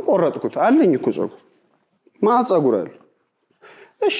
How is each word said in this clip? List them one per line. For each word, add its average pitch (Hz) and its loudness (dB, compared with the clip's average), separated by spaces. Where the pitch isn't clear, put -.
ቆረጥኩት። 170 -2
አለኝ 226 4
እኮ 127 -2
ጸጉር፣ - -8
ማት 233 2
ጸጉር 147 2
አለ። 82 -4
«እሺ 415 0